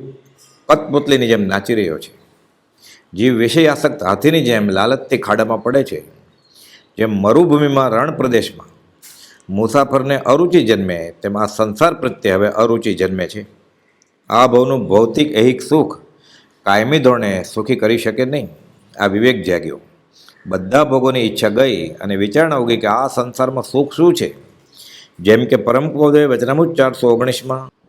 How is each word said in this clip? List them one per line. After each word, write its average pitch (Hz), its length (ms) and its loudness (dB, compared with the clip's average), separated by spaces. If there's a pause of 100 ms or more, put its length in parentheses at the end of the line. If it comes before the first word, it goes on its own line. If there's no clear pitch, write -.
(680)
કઠપુતલીની 143 580 0
જેમ 110 160 2
નાચી 98 320 -2
રહ્યો 85 240 -2
છે. - 200 -20 (960)
જીવ 120 200 2
વિષયાસક્ત 139 680 2
હાથીની 139 420 2
જેમ 110 240 0
લાલચથી 117 500 0
ખાડામાં 107 440 -2
પડે 131 220 0
છે. 78 160 -10 (1000)
જેમ 110 120 -2
મરુભૂમિમાં 139 800 2
રણ 135 280 -2
પ્રદેશમાં 123 500 -2 (840)
મુસાફરને 131 640 0
અરુચિ 160 460 2
જન્મે, 92 580 -2
તેમ 101 160 -4
આ 107 80 -2
સંસાર 110 480 0
પ્રત્યે 110 380 -4
હવે 98 160 2
અરુચિ 113 460 0
જન્મે 92 340 -4
છે. - 300 -16 (720)
આ 120 160 4
ભવનું 123 420 0
ભૌતિક 113 480 2
ઐહિક 123 260 2
સુખ 147 380 0 (640)
કાયમી 110 340 2
ધોરણે 113 440 0 (120)
સુખી 117 220 -4
કરી 113 220 0
શકે 113 260 -4
નહીં. 131 240 -6 (520)
આ 104 60 2
વિવેક 107 360 2
જાગ્યો. 82 380 -4 (640)
બધા 95 380 0
ભોગોની 131 360 0
ઈચ્છા 107 280 -2
ગઈ 104 400 0
અને 98 280 -8
વિચારણા 143 400 0
ઉગી 120 200 0
કે 110 100 -4
આ 117 200 0
સંસારમાં 127 560 -4
સુખ 143 300 -2
શું 170 220 4
છે. - 200 -4 (840)
જેમ 110 240 4
કે 123 120 2
પરમ 127 320 0
કૃપાલુએ 147 360 4
વચનામૃત 135 520 0
ચારસો 127 320 2
ઓગણીસમાં 127 600 -2 (180)